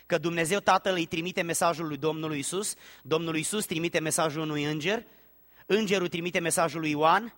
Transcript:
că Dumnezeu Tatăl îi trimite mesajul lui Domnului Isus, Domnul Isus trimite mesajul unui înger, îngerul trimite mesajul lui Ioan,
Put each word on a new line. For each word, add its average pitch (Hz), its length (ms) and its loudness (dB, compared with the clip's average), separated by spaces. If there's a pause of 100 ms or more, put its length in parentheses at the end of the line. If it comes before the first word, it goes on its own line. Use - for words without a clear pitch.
că 170 120 2
Dumnezeu 170 420 0
Tatăl 190 340 2
îi 170 120 -2
trimite 180 360 -4
mesajul 165 440 0
lui 151 100 -6
Domnului 156 420 -2
Isus, 185 360 -4 (280)
Domnul 160 340 0
Isus 202 280 -2
trimite 170 340 -2
mesajul 156 420 0
unui 151 240 -2
înger, 156 420 -2 (600)
îngerul 190 420 2
trimite 175 300 -4
mesajul 165 420 2
lui 156 100 0
Ioan, 165 480 4